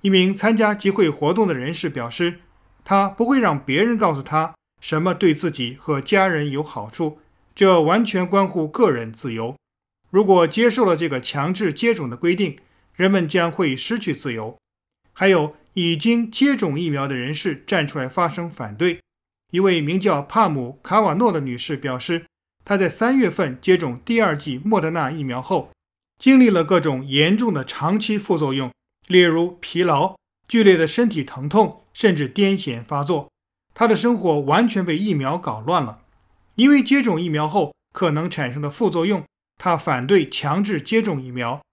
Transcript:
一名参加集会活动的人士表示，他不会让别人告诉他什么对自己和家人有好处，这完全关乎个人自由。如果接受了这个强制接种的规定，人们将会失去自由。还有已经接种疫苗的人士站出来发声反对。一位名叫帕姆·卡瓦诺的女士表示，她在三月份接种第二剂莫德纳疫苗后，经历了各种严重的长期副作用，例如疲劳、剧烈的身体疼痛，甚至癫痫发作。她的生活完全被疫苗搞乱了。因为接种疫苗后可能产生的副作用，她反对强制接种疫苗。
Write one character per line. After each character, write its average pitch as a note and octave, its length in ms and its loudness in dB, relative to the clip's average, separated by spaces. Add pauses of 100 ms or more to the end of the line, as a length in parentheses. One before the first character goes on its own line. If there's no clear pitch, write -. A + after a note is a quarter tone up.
一 G3+ 80 0
名 F#3+ 240 4
参 G#3+ 220 2
加 G#3 180 2
集 G3+ 160 0
会 F#3+ 200 2
活 D3 240 0
动 G#3 140 2
的 E3 60 0
人 C3 200 -6
士 D#3+ 160 -6
表 A#2+ 200 -8
示， F3 300 -4 (460)
他 G3 240 0
不 A3+ 160 -2
会 C4+ 140 2
让 E3 220 0
别 C#3+ 220 0
人 A#3 140 0
告 F3 180 0
诉 C#3 60 -8
他 D#3 340 -4 (240)
什 D#3 220 -4
么 F3+ 120 0
对 E3 200 2
自 D#3 180 -4
己 C3 280 -8
和 C#3+ 200 -4
家 F#3+ 280 2
人 D3 220 -2
有 C#3 140 -4
好 A2 260 -12
处， D3+ 300 -6 (340)
这 F#3 280 6
完 F#3+ 240 4
全 F#3 200 -2
关 G3 220 2
乎 F3+ 200 -4
个 G3 220 2
人 A#2 220 -4
自 A#2 220 -10
由。 A2+ 220 -8 (540)
如 G3 140 2
果 F3+ 240 6
接 A3+ 220 2
受 A3+ 160 0
了 F3 100 2
这 D#3+ 140 -4
个 C3 100 -4
强 D3 340 -4
制 F#3 200 -2
接 A#3 200 0
种 D3+ 160 -6
的 A#2+ 60 -10
规 F3 180 0
定， F#3 240 -2 (380)
人 F#3+ 160 2
们 F3+ 160 0
将 E3+ 240 0
会 D#3 240 -2
失 A3 240 -6
去 D#3 140 -6
自 B2+ 200 -8
由。 A2 240 -10 (560)
还 F#3+ 140 0
有 D#3 280 2 (180)
已 E3+ 240 -2
经 A#3 340 0
接 C#4 240 2
种 E3 240 -2
疫 E3+ 100 -4
苗 C#3 180 -2
的 C#3 80 -4
人 B2+ 180 -6
士 D3+ 340 -6
站 F3 180 0
出 - 140 -8
来 B2+ 80 -6
发 E3+ 220 -2
声 E3+ 200 -8
反 G#2 260 -12
对。 E3+ 260 -2 (500)
一 F3 80 0
位 F3+ 220 2
名 E3 180 -2
叫 F3+ 220 0
帕 G#3+ 260 0
姆· C3+ 400 -6
卡 G#3 140 2
瓦 E3+ 140 2
诺 A3 160 2
的 D#3+ 100 -2
女 B2+ 160 -8
士 D3 180 -6
表 B2+ 240 -8
示， E3 260 -6 (380)
她 G3+ 140 -2
在 F#3 100 2
三 A#3 300 0
月 A3+ 120 4
份 D3 320 -4
接 F#3 160 4
种 B2+ 280 -4
第 A3+ 160 0
二 D#3+ 160 0
剂 C#3 260 -8
莫 G#3 160 2
德 D#3+ 120 -2
纳 D#3 200 -2
疫 D#3 120 -8
苗 B2+ 180 -6
后， D#3 300 -4 (460)
经 C4 220 6
历 A#3+ 100 8
了 E3+ 140 4
各 E3+ 160 4
种 C#3 260 -2
严 D3+ 320 2
重 A3+ 160 -2
的 C3+ 120 -4
长 F#3 340 -2
期 G#3+ 180 -2
副 F#3+ 200 -2
作 C#3 160 -2
用， C3+ 180 -4 (360)
例 F3+ 140 6
如 F3 380 2
疲 - 220 -6
劳、 F3 340 0 (320)
剧 A3+ 160 4
烈 F#3+ 140 8
的 D#3+ 80 2
身 A3+ 240 0
体 D3 140 -4
疼 C3+ 260 -10
痛， G#3 340 0 (100)
甚 G3 220 2
至 C#3 160 -4
癫 G3 200 2
痫 C3 320 -6
发 C#3+ 200 -4
作。 D3 280 -4 (420)
她 A#3 140 2
的 A3 80 4
生 A#3+ 200 2
活 E3+ 260 0
完 E3 260 2
全 G3 180 -2
被 D#3+ 120 -2
疫 G3+ 160 -2
苗 C#3 240 -2
搞 A#2 240 -8
乱 D#3+ 200 0
了。 A2 200 -10 (540)
因 B3+ 140 6
为 C#4+ 140 6
接 C#4 180 2
种 F#3+ 180 0
疫 F3 80 -4
苗 D3+ 200 -2
后 D#3 260 -2 (180)
可 F3 200 0
能 D#3 180 -2
产 B2+ 240 -6
生 D3 80 -8
的 D3 80 -6
副 B2+ 200 -2
作 E3+ 160 -2
用， F#3+ 180 -2 (340)
她 F3 180 0
反 C3 300 -4
对 E3 240 2
强 D#3+ 340 -2
制 G3 160 -4
接 A3 220 0
种 F3+ 180 -4
疫 B2+ 120 -12
苗。 B2 300 -6 (120)